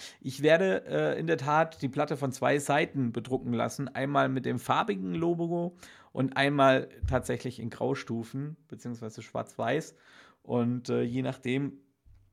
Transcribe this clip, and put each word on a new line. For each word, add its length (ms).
ich 220
werde, 440
äh, 340
in 80
der 100
Tat 440
die 80
Platte 280
von 140
zwei 260
Seiten 540
bedrucken 420
lassen. 340
Einmal 420
mit 160
dem 120
farbigen 560
Logo 640
und 260
einmal 520
tatsächlich 540
in 100
Graustufen 880
beziehungsweise 540
Schwarz-Weiß. 720
Und, 480
äh, 140
je 180
nachdem, 560